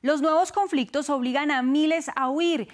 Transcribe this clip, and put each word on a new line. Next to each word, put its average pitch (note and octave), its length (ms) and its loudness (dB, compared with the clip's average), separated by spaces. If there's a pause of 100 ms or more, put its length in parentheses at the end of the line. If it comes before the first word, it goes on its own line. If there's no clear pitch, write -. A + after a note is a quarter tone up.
Los C#4+ 200 0
nuevos D#4+ 300 2
conflictos D4 580 -2
obligan C#4 400 0
a C4 120 0
miles D4+ 520 0
a C4 160 0
huir D#4 440 0